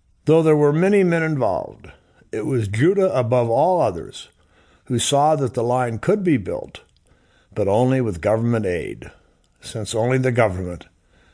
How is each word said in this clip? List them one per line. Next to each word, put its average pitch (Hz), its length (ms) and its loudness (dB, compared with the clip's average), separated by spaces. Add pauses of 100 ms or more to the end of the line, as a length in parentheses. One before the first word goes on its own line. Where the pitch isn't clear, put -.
(240)
Though 160 180 4
there 156 140 4
were 147 160 4
many 190 320 2
men 170 180 0
involved, 95 680 -4 (420)
it 110 140 -4
was 120 200 0
Judah 175 480 2
above 120 360 0
all 160 320 2
others 87 480 -6 (540)
who 123 140 -2
saw 143 380 2
that 135 160 -2
the 120 100 -2
line 120 360 -2
could 202 260 0
be 160 140 2
built, 90 420 -8 (760)
but 101 140 -2
only 127 320 2
with 101 200 -4
government 113 460 0
aid, 76 440 -6 (500)
since - 340 -8
only 120 240 0
the 127 140 0
government 92 540 -2 (480)